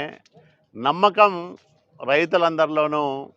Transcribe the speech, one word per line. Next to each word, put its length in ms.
నమ్మకం 560
రైతులందరిలోనూ 1040